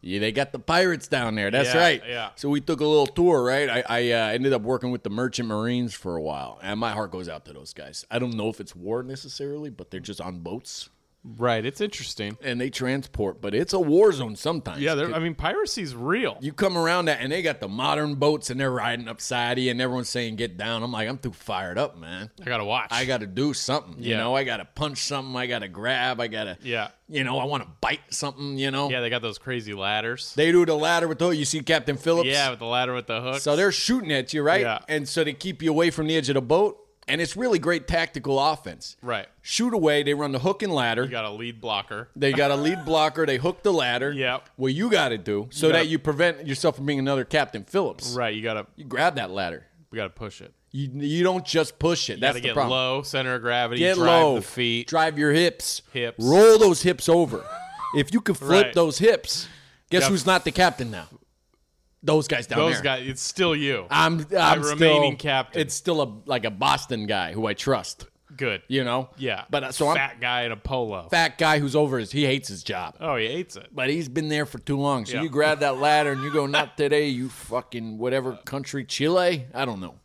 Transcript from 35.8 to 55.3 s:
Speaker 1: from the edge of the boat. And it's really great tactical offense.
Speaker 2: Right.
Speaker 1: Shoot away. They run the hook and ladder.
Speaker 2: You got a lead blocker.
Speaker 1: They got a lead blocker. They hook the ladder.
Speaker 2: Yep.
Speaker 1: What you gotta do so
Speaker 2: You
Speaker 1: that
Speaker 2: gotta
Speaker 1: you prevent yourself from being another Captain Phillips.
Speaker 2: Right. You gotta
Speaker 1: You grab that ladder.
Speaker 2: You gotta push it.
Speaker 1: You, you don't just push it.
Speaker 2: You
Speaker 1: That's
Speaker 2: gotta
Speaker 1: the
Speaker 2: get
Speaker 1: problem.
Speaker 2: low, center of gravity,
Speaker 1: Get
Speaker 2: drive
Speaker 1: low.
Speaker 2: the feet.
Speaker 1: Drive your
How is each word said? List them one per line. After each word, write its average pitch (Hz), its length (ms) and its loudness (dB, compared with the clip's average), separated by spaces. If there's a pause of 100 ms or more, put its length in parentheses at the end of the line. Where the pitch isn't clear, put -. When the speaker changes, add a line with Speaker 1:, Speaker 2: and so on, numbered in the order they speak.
Speaker 1:
from 156 180 -2
the 160 120 2
edge 131 100 -2
of 139 60 2
the 135 80 2
boat. 180 400 2 (240)
And 147 140 -2
it's 170 160 -4
really 226 220 2
great 160 280 0
tactical 147 560 -2
offense. 147 600 -4
Speaker 2:
Right. 117 240 -4 (160)
Speaker 1:
Shoot 233 320 -2
away. 151 300 4
They 143 100 2
run 143 180 -2
the 135 60 -2
hook 190 240 0
and 196 100 -2
ladder. 120 320 0
Speaker 2:
You 131 60 -6
got 113 160 -4
a 104 40 -6
lead 113 300 -10
blocker. 107 560 -6
Speaker 1:
They 139 160 2
got 143 180 4
a 143 60 2
lead 156 300 0
blocker. 156 400 2
They 135 100 0
hook 170 260 -2
the 202 120 2
ladder. 127 360 0
Speaker 2:
Yep. 131 460 -4
Speaker 1:
What 131 160 0
you 190 160 -2
gotta 143 300 2
do 104 320 -2
so 151 160 0
Speaker 2:
You 160 80 6
Speaker 1:
that 165 60 6
Speaker 2:
gotta 160 100 2
Speaker 1:
you 160 80 0
prevent 156 480 0
yourself 139 300 0
from 139 100 -6
being 143 120 0
another 135 280 0
Captain 135 380 0
Phillips. 123 520 -2
Speaker 2:
Right. 117 180 -2
You 107 60 -6
gotta 107 260 -4 (100)
Speaker 1:
You 143 100 -18
grab 143 300 0
that 101 140 -6
ladder. 92 360 -6 (260)
Speaker 2:
You - 40 -10
gotta 98 180 -4
push 107 260 -14
it. - 140 -20 (180)
Speaker 1:
You, 139 220 -6
you 147 280 0
don't 185 220 2
just 165 340 0
push 165 300 0
it. 113 60 -6
Speaker 2:
You 98 60 -8
Speaker 1:
That's 131 160 2
Speaker 2:
gotta 123 40 -6
Speaker 1:
the 123 80 -2
Speaker 2:
get 113 60 -2
Speaker 1:
problem. 123 240 2
Speaker 2:
low, 131 240 -2
center 131 320 -2
of 120 80 -4
gravity, 120 380 0
Speaker 1:
Get 185 160 4
Speaker 2:
drive 170 100 4 (180)
Speaker 1:
low. 147 120 6
Speaker 2:
the 113 40 0
feet. 117 480 -2
Speaker 1:
Drive 160 300 2
your 147 160 4